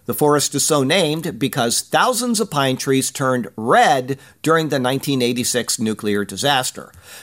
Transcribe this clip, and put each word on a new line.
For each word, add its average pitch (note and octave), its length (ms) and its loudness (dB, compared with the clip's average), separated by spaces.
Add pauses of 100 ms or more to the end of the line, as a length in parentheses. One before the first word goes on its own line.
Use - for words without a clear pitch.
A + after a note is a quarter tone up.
The A#2 80 -4
forest D3 420 2
is C3 100 0
so D3 160 2
named D#3 560 -2
because A#2+ 440 -2
thousands A3+ 580 0
of G#3+ 100 -2
pine C3+ 260 0
trees C3+ 360 0
turned B2+ 420 -2
red C3+ 640 2 (240)
during D#3+ 260 2
the C#3 120 0
nineteen C3 420 0
eighty-six A#2+ 560 -2
nuclear G#2 460 -2
disaster. B2+ 640 -2 (320)